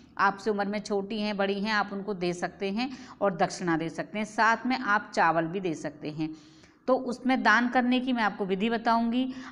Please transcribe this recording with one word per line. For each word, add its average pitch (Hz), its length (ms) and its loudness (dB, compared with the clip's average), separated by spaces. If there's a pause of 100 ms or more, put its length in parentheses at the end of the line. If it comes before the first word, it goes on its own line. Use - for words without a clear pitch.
(180)
आपसे 196 320 2
उम्र 202 160 0
में 208 140 -2
छोटी 208 400 -4
हैं, 208 180 -2
बड़ी 196 220 0
हैं, 220 140 0
आप 202 200 2
उनको 202 200 -6
दे 175 200 -2
सकते 175 380 -6
हैं 247 180 -2 (320)
और 202 160 2
दक्षिणा 175 400 0
दे 160 120 -2
सकते 170 280 -8
हैं, 214 80 -2
साथ 226 400 2
में 247 120 0
आप 208 380 0
चावल 165 320 4
भी 180 120 -4
दे 185 140 -2
सकते 151 360 -8
हैं। 156 200 -4 (580)
तो 254 80 6
उसमें 247 480 0
दान 226 260 6
करने 247 300 2
की 254 140 0
मैं 233 100 0
आपको 202 220 0
विधि 196 240 0
बताऊंगी। 233 600 0 (220)